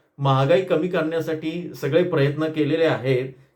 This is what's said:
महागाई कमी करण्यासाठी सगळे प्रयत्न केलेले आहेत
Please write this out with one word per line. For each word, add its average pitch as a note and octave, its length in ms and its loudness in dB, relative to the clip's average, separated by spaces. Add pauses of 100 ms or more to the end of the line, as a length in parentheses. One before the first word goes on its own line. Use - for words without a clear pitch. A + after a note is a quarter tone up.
(180)
महागाई C#3 440 4
कमी F3 260 0
करण्यासाठी E3 840 -4
सगळे D3+ 300 0
प्रयत्न D3 420 0
केलेले D#3 400 0
आहेत B2+ 480 0 (220)